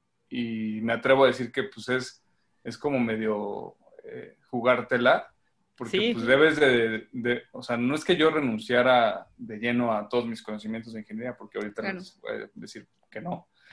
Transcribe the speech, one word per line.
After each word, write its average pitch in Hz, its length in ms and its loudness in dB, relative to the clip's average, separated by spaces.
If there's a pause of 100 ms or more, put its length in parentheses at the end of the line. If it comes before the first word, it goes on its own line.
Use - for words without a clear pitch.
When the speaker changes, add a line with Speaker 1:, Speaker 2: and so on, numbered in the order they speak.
(300)
Speaker 1:
y 113 520 -4
me 117 120 0
atrevo 135 300 4
a 131 40 6
decir 120 240 -2
que, 135 120 -4
pues, - 260 -12
es, 127 340 -6 (400)
es 117 140 -10
como 143 220 -2
medio, 107 760 -4 (280)
eh, - 340 -16 (120)
jugártela, 123 840 2 (420)
porque, 123 220 -4
Speaker 2:
Sí. 220 160 2
Speaker 1:
pues, 113 120 -4
debes 147 340 6
de, 117 520 4
de, 120 400 -2
o - 120 -14
sea, 120 140 -4
no 123 180 0
es 151 100 -6
que 180 100 4
yo 156 140 6
renunciara 123 1000 2 (100)
de 113 200 -12
lleno 120 360 0
a 104 140 -4
todos 120 200 0
mis 113 160 -10
conocimientos 110 500 -10
de 110 60 -10
ingeniería, 117 360 -10
porque 107 220 -14
ahorita 104 240 -8
Speaker 3:
Claro. 190 180 -6
Speaker 1:
les - 220 -20
voy 110 100 -10 (120)
a 104 100 -16
decir - 340 -18 (220)
que - 120 -14
no. - 260 -10 (260)